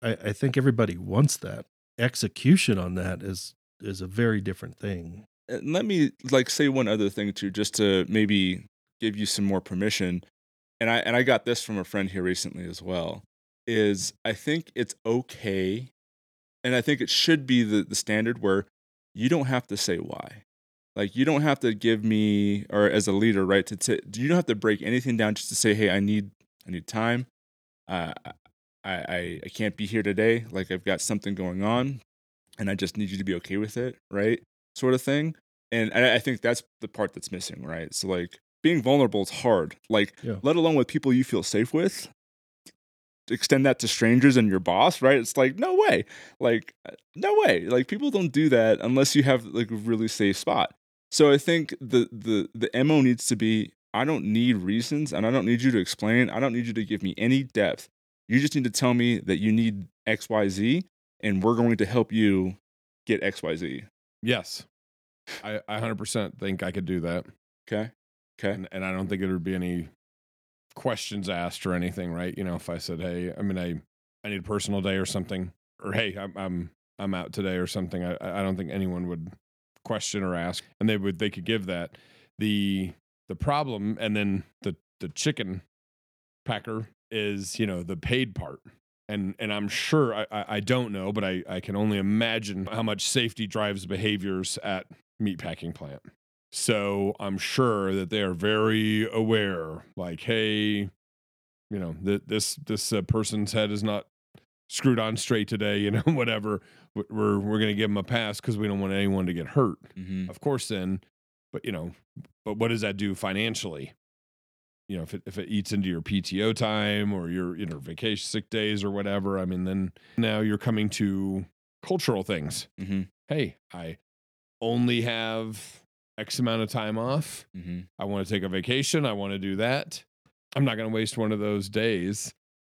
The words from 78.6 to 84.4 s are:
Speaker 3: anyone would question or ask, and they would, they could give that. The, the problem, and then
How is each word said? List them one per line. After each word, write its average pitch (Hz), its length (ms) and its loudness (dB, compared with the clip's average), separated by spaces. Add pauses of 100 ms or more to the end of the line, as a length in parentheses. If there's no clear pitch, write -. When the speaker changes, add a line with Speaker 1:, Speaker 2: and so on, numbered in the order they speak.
Speaker 3:
anyone 90 380 -4
would 85 240 -8 (500)
question 107 380 -4
or 92 140 -2
ask, 87 280 -4 (160)
and 107 80 2
they 110 80 4
would, 98 220 -2
they 104 140 -2
could 90 120 -10
give 107 220 0
that. 87 320 -6 (400)
The, 98 560 0 (360)
the 95 60 -10
problem, 120 640 -2
and 107 160 -2
then 101 280 0 (180)